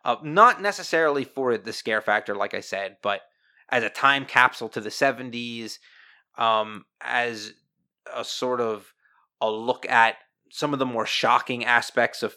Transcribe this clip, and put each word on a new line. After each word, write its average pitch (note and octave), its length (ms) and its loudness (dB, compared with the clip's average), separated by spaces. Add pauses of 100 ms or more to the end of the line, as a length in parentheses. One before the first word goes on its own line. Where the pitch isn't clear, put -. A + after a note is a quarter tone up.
Uh, A#2+ 180 0
not F#3 400 4
necessarily E3 600 0
for B2 340 0
the A2 160 -10
scare A2 260 -2
factor, G#2 360 0
like G2+ 180 -4
I G#2 60 -6
said, G2 420 -8
but G2+ 200 -2 (480)
as B2 140 0
a G#2+ 60 -2
time C#3 340 2
capsule B2 460 4
to - 100 -8
the G#2 120 -8
seventies, A#2+ 880 -4 (580)
um, A2 480 0 (160)
as A#2+ 520 -4 (600)
a A#2 100 -8
sort B2+ 380 -4
of A2 320 -6 (480)
a A2 80 0
look A2+ 400 -4
at A2+ 280 4 (340)
some D3 220 -4
of C3+ 60 -4
the C3 60 0
more A#2 220 -4
shocking A#2+ 580 0
aspects A#2+ 560 2
of A2 160 -6